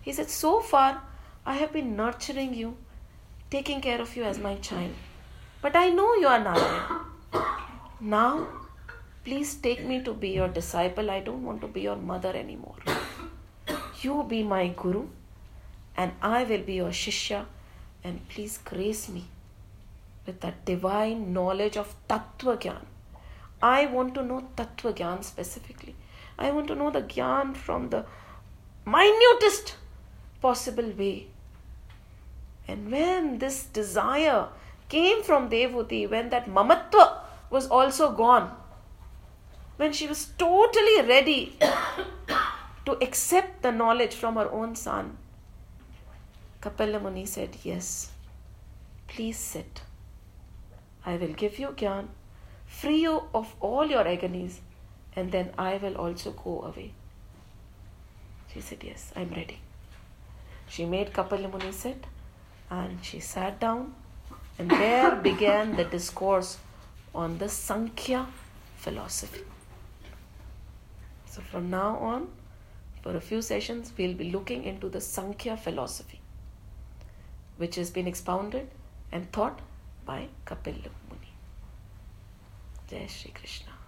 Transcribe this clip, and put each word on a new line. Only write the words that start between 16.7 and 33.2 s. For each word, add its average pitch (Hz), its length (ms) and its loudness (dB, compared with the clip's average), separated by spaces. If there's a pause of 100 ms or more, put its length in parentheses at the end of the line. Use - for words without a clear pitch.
your 180 160 0
shishya, 202 560 -2 (580)
and 175 260 -8
please 214 280 -10 (120)
grace 208 400 -2
me 180 160 -10 (1000)
with 185 160 -10
that 175 240 -8
divine 196 680 2
knowledge 190 440 2
of 208 160 -4 (160)
Tattva - 560 0
Gyan. - 220 -8 (720)
I 262 240 8
want 254 300 0
to 269 80 -2
know 254 160 -4 (160)
Tattva 226 400 -4
Gyan 185 280 -4
specifically. - 720 -12 (440)
I 277 100 2
want 294 200 0
to 311 60 -2
know 294 140 2
the 135 140 0
Gyan 135 520 0
from - 340 -4
the - 140 0 (840)
minutest 415 880 8 (680)
possible 233 500 2 (120)
way." - 240 -4 (1400)
And 202 240 -6
when 311 460 2